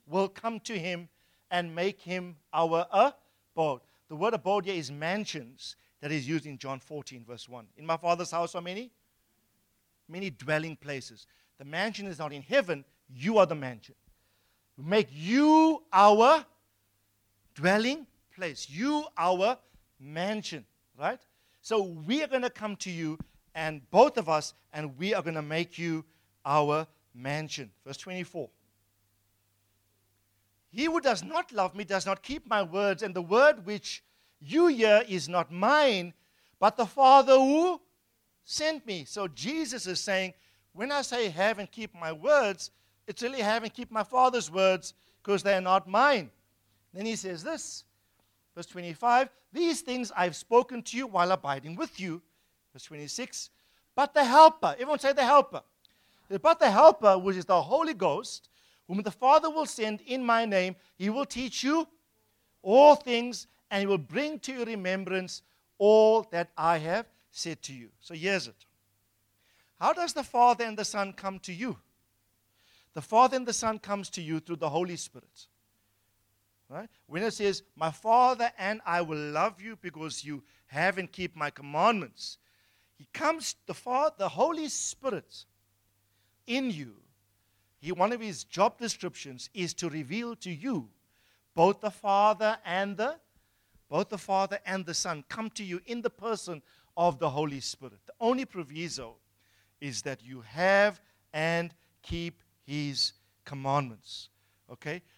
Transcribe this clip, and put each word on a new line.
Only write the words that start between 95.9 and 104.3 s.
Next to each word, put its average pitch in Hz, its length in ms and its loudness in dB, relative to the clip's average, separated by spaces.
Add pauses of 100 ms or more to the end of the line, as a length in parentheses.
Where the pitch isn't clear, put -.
the 233 80 -2
person 190 520 -8 (340)
of 170 220 2
the 165 100 0
Holy 139 320 -4
Spirit. 120 460 -14
The - 140 -20
only 247 240 0
proviso 143 720 -12 (640)
is 135 220 -10
that 131 220 -10
you 127 180 -16
have 190 580 2 (320)
and 165 420 -2 (280)
keep 170 400 -8 (220)
his 143 480 -4 (320)
commandments. 135 840 -6 (400)